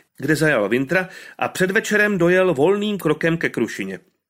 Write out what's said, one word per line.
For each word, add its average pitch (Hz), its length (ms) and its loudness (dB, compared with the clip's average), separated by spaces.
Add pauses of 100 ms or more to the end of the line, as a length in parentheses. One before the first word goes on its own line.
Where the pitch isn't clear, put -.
(160)
kde 151 200 0
zajal 131 320 2
Vintra, 139 400 0 (300)
a 123 100 -2
před 185 220 -2
večerem 208 480 0
dojel 180 360 4
volným 202 440 0
krokem 165 400 0
ke 151 100 -2
Krušině. 98 520 -6 (300)